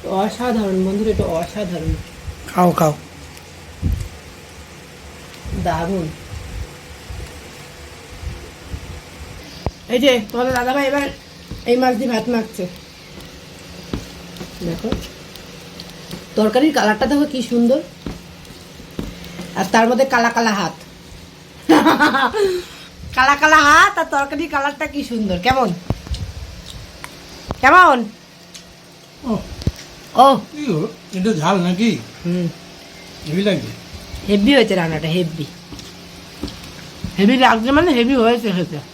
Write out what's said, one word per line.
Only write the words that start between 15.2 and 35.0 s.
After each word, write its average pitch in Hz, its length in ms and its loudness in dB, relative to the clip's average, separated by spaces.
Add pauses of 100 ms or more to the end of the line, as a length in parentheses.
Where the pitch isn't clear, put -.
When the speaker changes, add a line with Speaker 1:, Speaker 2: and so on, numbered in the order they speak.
Speaker 1:
তরকারির 226 400 4
কালারটা 214 320 2
দেখো 285 180 4
কি 269 180 -2
সুন্দর, 240 380 4 (1800)
আর 190 160 -2
তার 226 160 6
মধ্যে 247 160 4
কালা 240 260 2
কালা 233 220 0
হাত। 190 200 -2 (960)
<laughs> 320 1080 2 (420)
কালা 269 180 6
কালা 311 200 6
হাত 320 420 8
আর 330 60 0
তরকারির 294 460 -2
কালারটা 285 360 -2
কি 285 180 -6
সুন্দর। 208 340 -2
কেমন? 247 300 2 (1900)
কেমন? 285 440 8 (1200)
Speaker 2:
ওহ। 220 140 -2 (840)
Speaker 1:
ও। 269 160 10
Speaker 2:
কি - 300 -8
গো? 180 220 0 (240)
এটা 190 200 0
ঝাল 175 280 2
নাকি? 180 380 2 (260)
Speaker 1:
হুম। 175 240 -2 (800)
Speaker 2:
হেভি 170 140 0
লাগছে। 170 240 0 (640)
Speaker 1:
হেভি 202 260 4
হয়েছে 214 200 6
রান্নাটা, 160 340 -2